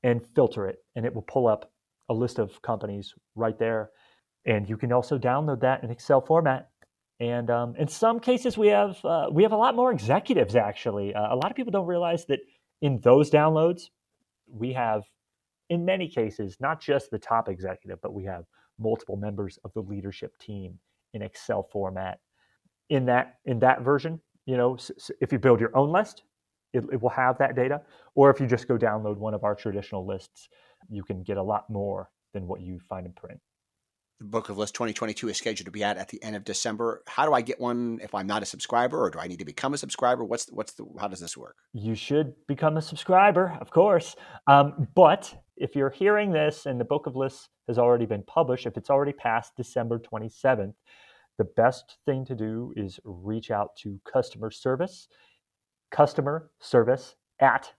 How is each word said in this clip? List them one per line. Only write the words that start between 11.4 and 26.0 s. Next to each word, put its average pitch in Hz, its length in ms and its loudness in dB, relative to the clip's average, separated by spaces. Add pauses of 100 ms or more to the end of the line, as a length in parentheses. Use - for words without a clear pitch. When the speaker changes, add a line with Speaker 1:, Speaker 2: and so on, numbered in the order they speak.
Speaker 1:
of 247 60 -10
people 240 160 -6
don't 180 160 -2
realize 170 380 -2
that 135 160 -2 (400)
in 139 180 0
those 139 320 8
downloads, 160 520 4 (680)
we 123 220 -6
have, 113 300 -2 (680)
in 170 160 -2
many 185 240 -2
cases, 107 500 -4
not 151 220 -4
just 139 300 -2
the 107 80 -6
top 113 280 -2
executive, 92 540 -10
but - 120 -8
we 98 120 -10
have 90 180 -10 (340)
multiple 110 380 -4
members 101 480 -8
of 98 100 -16
the 110 60 -8
leadership 98 580 -10
team 95 400 -14 (360)
in 107 80 -10
Excel 101 420 -6
format 95 560 -8 (680)
in 135 160 0
that, 123 300 2 (100)
in 123 140 -2
that 127 240 4
version. 147 360 0 (260)
You 131 120 -2
know, 123 180 2
s-, - 220 -14
s-, - 140 -16 (100)
if 123 100 -2
you 131 80 0
build 120 220 6
your 113 160 0
own 143 160 4
list, 208 300 -2 (500)